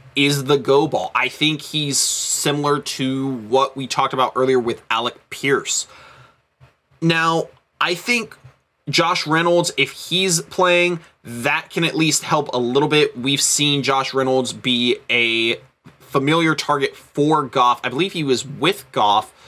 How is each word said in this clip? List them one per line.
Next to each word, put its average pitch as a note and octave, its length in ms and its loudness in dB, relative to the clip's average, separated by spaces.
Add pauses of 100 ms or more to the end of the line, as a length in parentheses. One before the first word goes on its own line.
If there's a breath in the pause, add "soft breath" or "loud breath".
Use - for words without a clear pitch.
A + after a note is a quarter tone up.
(160)
is C#3+ 300 2
the C#3+ 120 4
go C#3 300 2
ball. - 260 -4
I B2+ 160 0
think D3+ 320 -2
he's D3 360 -4
similar C#3+ 800 -2
to C3+ 480 -4
what B2+ 480 0
we C3+ 120 -8
talked C3+ 260 -2
about B2+ 220 0
earlier C3 240 2
with A2+ 300 -2
Alec A#2 400 -4
Pierce. - 580 -2 (1120 soft breath)
Now, E3 480 2 (300)
I E3+ 160 0
think A#3 420 -4 (520)
Josh E3+ 380 0
Reynolds, E3+ 500 2
if C#3 140 0
he's F3 500 -2
playing, F3 580 2 (240 soft breath)
that A#2+ 460 -4
can E3 140 -2
at D#3+ 120 -2
least D3+ 280 0
help D3+ 300 -2
a B2 60 -2
little C3 300 0
bit. D3 280 2
We've C3+ 240 -2
seen C#3+ 420 0
Josh C3 300 0
Reynolds C3 400 0
be A#2+ 440 0 (120)
a A2+ 500 0 (400)
familiar D#3 560 0
target C#3+ 400 -2
for D3 480 0
Goff. B2 400 2
I B2+ 60 -4
believe E3+ 240 -2
he E3+ 100 -4
was C3 220 0
with D3+ 460 -4
Goff G#2 420 2 (140 soft breath)